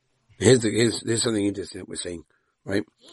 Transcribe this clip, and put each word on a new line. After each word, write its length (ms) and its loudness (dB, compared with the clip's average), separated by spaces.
Here's 220 6
the, 100 0
here's, 340 2
here's 180 -2
something 220 0
interesting 360 -6
that 80 -16
we're 60 -12
saying, 280 -10
right? 220 -2